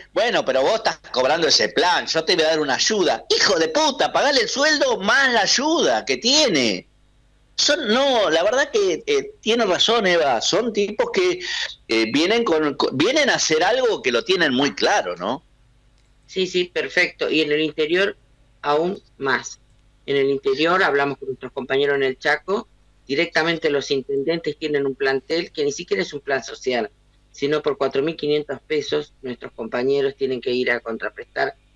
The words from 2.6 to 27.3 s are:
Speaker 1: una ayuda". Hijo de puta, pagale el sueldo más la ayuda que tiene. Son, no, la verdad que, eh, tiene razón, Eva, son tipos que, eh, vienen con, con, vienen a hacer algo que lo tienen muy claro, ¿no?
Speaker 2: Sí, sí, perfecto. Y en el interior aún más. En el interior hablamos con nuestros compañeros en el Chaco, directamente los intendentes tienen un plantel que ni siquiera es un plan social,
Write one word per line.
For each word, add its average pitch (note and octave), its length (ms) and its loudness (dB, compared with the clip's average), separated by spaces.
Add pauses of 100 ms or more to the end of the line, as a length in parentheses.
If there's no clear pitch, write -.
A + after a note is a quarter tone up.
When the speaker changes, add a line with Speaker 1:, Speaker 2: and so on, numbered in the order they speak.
Speaker 1:
una C#3 140 0
ayuda". D#3+ 540 0
Hijo G3 300 2
de D#3+ 80 2
puta, F3 460 0
pagale B3+ 280 2
el - 60 -2
sueldo C#4 520 0
más B3 340 2
la A3+ 80 2
ayuda G#3+ 640 0
que C3+ 120 -2
tiene. D#3 720 2 (680)
Son, C#4+ 340 0
no, A#3+ 400 2
la D#3+ 140 2
verdad B3+ 280 0
que, F#3+ 340 0
eh, C#3 360 0
tiene A3+ 240 0
razón, F#3+ 420 2
Eva, D3 320 4
son A3 320 0
tipos G#3 400 -2
que, F3+ 300 0 (480)
eh, A2+ 240 2
vienen G3 320 2
con, D#3 300 2
con, - 220 -2
vienen B3+ 320 2
a F3 60 2
hacer D#3+ 280 0
algo A3 380 2
que B2 120 0
lo A2+ 100 2
tienen E3+ 300 2
muy C#3 220 0
claro, B2 420 0
¿no? G#2 260 -4 (840)
Speaker 2:
Sí, F#3 220 -4
sí, F3+ 180 0
perfecto. D#3+ 640 -2
Y D#3 120 2
en D3 100 0
el D3+ 80 2
interior D#3+ 560 0 (460)
aún D#3+ 400 0 (160)
más. C3 420 -4 (460)
En C#3+ 100 -2
el C#3 140 2
interior C#3+ 540 0
hablamos C#3+ 340 0
con C3 100 -14
nuestros B2+ 240 -10
compañeros C#3 460 -2
en C#3 60 0
el C3 140 -2
Chaco, D3+ 500 -2 (380)
directamente D#3+ 640 0
los C#3+ 220 -2
intendentes C#3 680 -2
tienen D3 280 -2
un C3+ 100 -4
plantel C#3 560 -2
que D3+ 140 -4
ni C#3+ 80 0
siquiera F#3+ 280 -6
es F3 120 -8
un C#3+ 80 -10
plan C3+ 220 -4
social, A#2+ 460 -4 (440)